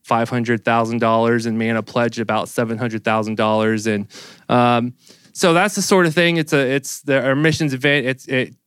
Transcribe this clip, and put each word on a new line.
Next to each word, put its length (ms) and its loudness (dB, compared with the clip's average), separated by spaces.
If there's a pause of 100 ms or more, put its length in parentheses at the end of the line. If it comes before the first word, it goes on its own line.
five 280 0
hundred 360 -2
thousand 340 0
dollars, 460 2
and 140 -2
Manna 240 -2
pledged 360 -4
about 300 -4
seven 280 -4
hundred 260 -6
thousand 320 0
dollars. 500 0
And, 220 -2 (420)
um, 460 2 (380)
so 200 2
that's 220 2
the 80 -2
sort 240 4
of 80 -2
thing. 220 2
It's 160 -2
a, 220 2
it's 260 -6
the, 220 0
our 120 0
missions 360 0
event. 360 0
It's, 180 -6
it 300 -4 (120)